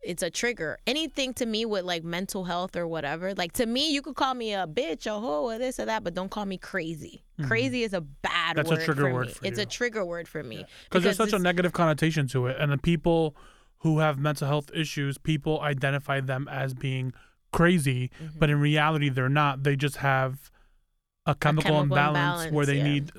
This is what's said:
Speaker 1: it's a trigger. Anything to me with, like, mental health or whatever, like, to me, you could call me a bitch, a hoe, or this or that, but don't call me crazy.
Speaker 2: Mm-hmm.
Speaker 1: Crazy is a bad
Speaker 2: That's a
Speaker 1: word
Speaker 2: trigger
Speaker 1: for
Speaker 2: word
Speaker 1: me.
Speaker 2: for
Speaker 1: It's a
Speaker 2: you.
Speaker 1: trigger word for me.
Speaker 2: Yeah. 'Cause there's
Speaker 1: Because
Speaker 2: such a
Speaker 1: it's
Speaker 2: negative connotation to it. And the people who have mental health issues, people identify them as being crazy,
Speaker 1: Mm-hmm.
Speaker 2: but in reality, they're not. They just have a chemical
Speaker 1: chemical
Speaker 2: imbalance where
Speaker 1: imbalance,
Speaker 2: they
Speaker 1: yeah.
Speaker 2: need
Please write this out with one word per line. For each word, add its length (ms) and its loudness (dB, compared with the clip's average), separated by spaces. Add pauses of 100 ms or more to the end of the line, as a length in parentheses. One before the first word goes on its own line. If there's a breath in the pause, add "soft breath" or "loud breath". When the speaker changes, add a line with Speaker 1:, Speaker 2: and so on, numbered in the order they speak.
Speaker 1:
it's 200 -8
a 80 -2
trigger. 560 -4
Anything 480 -2
to 120 -4
me 200 -2
with, 180 -2
like, 200 -4
mental 400 -4
health 320 -4
or 100 -2
whatever, 480 -4
like, 200 -4
to 120 0
me, 260 0
you 100 0
could 140 -12
call 180 0
me 200 -4
a 120 -2
bitch, 400 -4
a 120 -4
hoe, 260 -2
or 140 -4
this 200 -4
or 60 -6
that, 200 -2
but 100 -4
don't 160 -4
call 160 -4
me 100 -4
crazy. 680 -8 (160)
Speaker 2:
Mm-hmm. 100 -2
Speaker 1:
Crazy 340 0
is 100 -2
a 80 -2
bad 560 -2
Speaker 2:
That's 140 2
a 40 4
Speaker 1:
word 100 0
Speaker 2:
trigger 180 2
Speaker 1:
for 120 4
Speaker 2:
word 120 0
Speaker 1:
me. 80 -10
Speaker 2:
for 120 -8
Speaker 1:
It's 120 -2
a 40 0
Speaker 2:
you. 40 -2
Speaker 1:
trigger 380 -4
word 240 -6
for 140 -8
me. 160 -12
Speaker 2:
Yeah. 40 -12 (280 loud breath)
'Cause 120 6
there's 140 4
Speaker 1:
Because 20 -
Speaker 2:
such 160 2
a 20 4
Speaker 1:
it's 80 2
Speaker 2:
negative 280 2
connotation 560 2
to 180 0
it. 120 -4
And 140 2
the 60 0
people 580 2 (420 soft breath)
who 200 2
have 200 2
mental 300 -2
health 260 -2
issues, 440 -4
people 420 -2
identify 600 -2
them 300 -4
as 220 -4
being 400 -4 (400 soft breath)
crazy, 580 4 (120)
Speaker 1:
Mm-hmm. 160 -12
Speaker 2:
but 100 4
in 120 4
reality, 500 4
they're 180 0
not. 360 2
They 120 4
just 220 -2
have 520 0 (760)
a 80 4
chemical 300 2 (100)
Speaker 1:
chemical 80 6
Speaker 2:
imbalance 680 2
where 100 2
Speaker 1:
imbalance, 60 4
Speaker 2:
they 100 2
Speaker 1:
yeah. 60 2
Speaker 2:
need 340 0